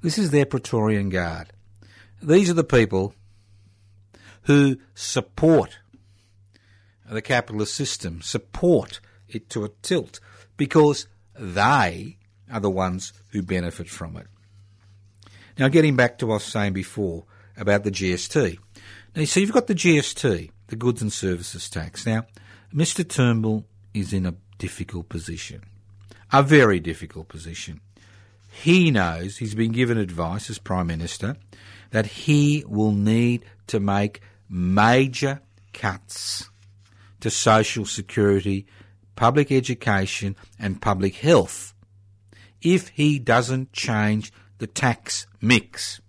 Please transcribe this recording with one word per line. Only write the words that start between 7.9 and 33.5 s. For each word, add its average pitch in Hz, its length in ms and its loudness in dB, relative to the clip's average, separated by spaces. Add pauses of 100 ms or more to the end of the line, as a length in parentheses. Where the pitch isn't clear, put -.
support - 800 -2 (260)
it - 220 -14
to 107 160 -6
a 104 60 -10 (100)
tilt, - 400 -4 (360)
because 147 520 4 (280)
they 101 840 0 (340)
are 113 80 -6
the 98 100 0
ones 92 440 -4 (160)
who 104 120 -4
benefit 87 460 -6
from 82 280 -14
it. - 100 -18 (1300)
Now, 135 100 4
getting 151 280 4
back 123 220 2
to 127 80 -4
what 110 80 0
I - 20 0
was 104 80 -4
saying 101 300 -2
before 90 500 -6 (320)
about 101 280 0
the 104 60 -2
G 95 220 -2
S - 160 -6
T. 101 300 -2 (560)
Now, 156 60 -6
you 156 60 0
see, 185 140 0
you've 202 120 0
got 247 160 2
the 214 60 0
G 170 240 4
S - 140 -2
T, 85 380 -2 (160)
the 117 100 -12
Goods 117 240 -2
and 107 120 -4
Services 87 580 -6
Tax. - 340 -10
Now, 113 220 -2 (460)
Mister 165 320 -2
Turnbull 113 600 0 (300)
is 101 180 -4
in 95 140 -2
a 87 80 -6 (240)
difficult 87 500 -10
position, - 540 -12 (680)
a 139 100 6
very 135 380 6
difficult 80 480 -12
position. 80 520 -14 (720)
He 170 400 4
knows, 92 480 0
he's 107 160 -8
been 113 180 0
given 117 260 0
advice 87 520 -4
as 107 80 -10
Prime 92 300 -4
Minister, 85 480 -6 (540)
that 110 160 0
he 147 600 2
will 107 260 0
need 113 520 0 (240)